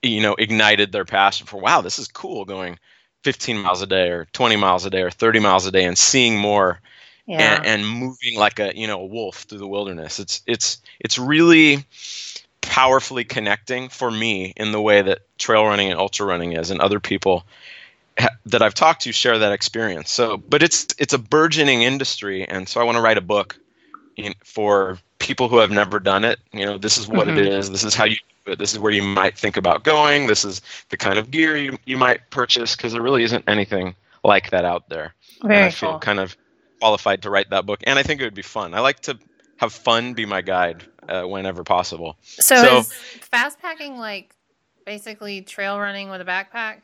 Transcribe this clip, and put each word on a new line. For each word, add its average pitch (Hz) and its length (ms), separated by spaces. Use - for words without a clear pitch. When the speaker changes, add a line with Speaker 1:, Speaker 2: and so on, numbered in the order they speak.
Speaker 1:
you 113 180
know, 107 200
ignited 107 520
their 98 140
passion 98 400
for, 104 160
"Wow, 135 200
this 92 180
is 117 80
cool 147 380
going 92 340
fifteen 123 360
miles 92 240
a - 20
day 95 240
or 87 240
twenty 117 220
miles 92 320
a - 20
day 95 140
or 87 80
thirty 113 280
miles 95 280
a 95 40
day 95 140
and 90 100
seeing 120 440
more 101 420
Speaker 2:
Yeah. 110 300
Speaker 1:
and, - 80
and 104 220
moving 123 520
like 104 200
a, 101 160
you 110 120
know, 101 140
a 95 40
wolf 104 380
through 107 160
the 98 80
wilderness." 95 520
It's, - 280
it's, - 340
it's - 200
really 151 680
powerfully 131 640
connecting 120 680
for 127 200
me 107 480
in 107 140
the 107 100
way 104 220
that 95 160
trail 110 280
running 101 260
and 85 80
ultra 98 260
running 87 280
is, 82 180
and 82 100
other 101 180
people 92 460
ha-, 123 120
that 113 160
I've 107 100
talked 160 300
to 120 80
share 117 260
that 107 140
experience. 101 600
So, 110 260
but 143 260
it's, - 240
it's 143 160
a 139 60
burgeoning 147 640
industry, 117 640
and 92 200
so - 140
I - 20
wanna 117 180
write 113 180
a - 20
book 98 380
in, 104 160
for 101 540
people 131 240
who 120 100
have 107 140
never 101 280
done 98 260
it, 117 140
you 101 140
know, 101 120
this 107 200
is 107 100
what 107 220
it - 80
Speaker 2:
Mm-hmm. - 0
Speaker 1:
is, 98 340
this 98 140
is 104 100
how 110 80
you 107 140
do 101 60
it, 90 80
this 101 140
is 110 60
where 107 120
you 101 120
might 95 340
think 104 180
about 87 300
going, 147 420
this 107 160
is 95 180
the - 80
kind 98 200
of 113 140
gear 156 240
you, 139 300
you 127 120
might 127 320
purchase, 120 460
'cause 117 160
there 117 100
really 127 220
isn't 113 240
anything 95 480
like 98 240
that 90 160
out 87 240
there. 80 240
Speaker 2:
Very 214 140
Speaker 1:
And 202 80
I 185 60
feel 165 220
Speaker 2:
cool. 156 80
Speaker 1:
kind 104 200
of 95 160
qualified 104 420
to 104 60
write 98 220
that 95 140
book, 104 200
and 135 120
I 139 60
think 151 160
it 131 60
would 107 80
be 101 80
fun. 92 320
I 101 80
like 139 200
to 131 160
have 113 140
fun 120 420
be 113 120
my 98 160
guide, 87 420
uh, 90 160
whenever 95 400
possible. 85 600
Speaker 2:
So - 320
Speaker 1:
So 254 240
Speaker 2:
is 220 120
fast 254 400
packing, 311 360
like, 208 380
basically 208 560
trail 196 380
running 196 300
with 190 100
a 180 60
backpack? 214 580